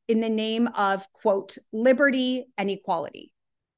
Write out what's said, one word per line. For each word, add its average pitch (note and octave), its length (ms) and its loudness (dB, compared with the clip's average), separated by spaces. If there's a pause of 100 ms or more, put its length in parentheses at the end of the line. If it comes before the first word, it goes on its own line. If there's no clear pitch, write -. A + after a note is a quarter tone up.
in A3 120 4
the A3+ 100 -2
name A3 380 0
of, G3 440 0
quote, G3 460 -2 (140)
"liberty B3+ 760 2 (100)
and G3 140 -4
equality." - 600 -6 (460)